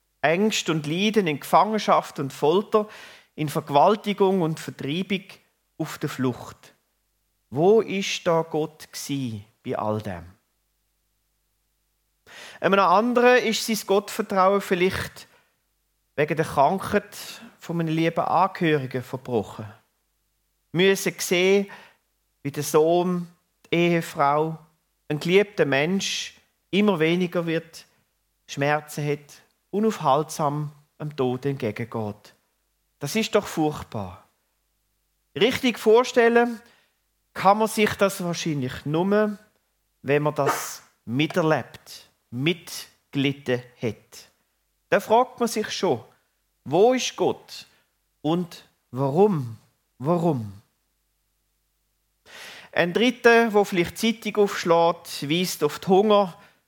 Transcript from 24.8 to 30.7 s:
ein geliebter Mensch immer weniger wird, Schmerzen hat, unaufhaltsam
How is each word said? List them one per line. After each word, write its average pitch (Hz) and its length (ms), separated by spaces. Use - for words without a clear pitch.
ein 151 100
geliebter 180 460
Mensch 151 680
immer 196 300
weniger 170 460
wird, 165 400
Schmerzen 147 580
hat, 147 360
unaufhaltsam 151 1000